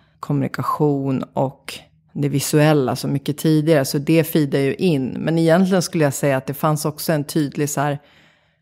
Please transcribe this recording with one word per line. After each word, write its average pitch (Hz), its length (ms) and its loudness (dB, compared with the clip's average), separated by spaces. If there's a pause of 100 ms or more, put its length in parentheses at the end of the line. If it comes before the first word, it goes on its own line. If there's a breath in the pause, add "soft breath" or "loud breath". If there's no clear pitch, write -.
(200 soft breath)
kommunikation 139 1000 -2 (100)
och - 420 -6 (380)
det 143 160 -2
visuella 143 680 2
så 143 120 -6
mycket 139 300 -4
tidigare, 156 460 2
så 151 140 -2
det 160 260 2
feedar 147 340 0
ju 139 160 0
in. 147 460 0
Men 165 180 -2
egentligen 175 440 4
skulle 160 220 0
jag 135 100 0
säga 139 220 0
att 135 100 -4
det 139 80 -6
fanns 151 300 -2
också 151 280 -4
en 147 120 0
tydlig 147 460 -2
så - 100 -4
här, 143 180 -2 (640 soft breath)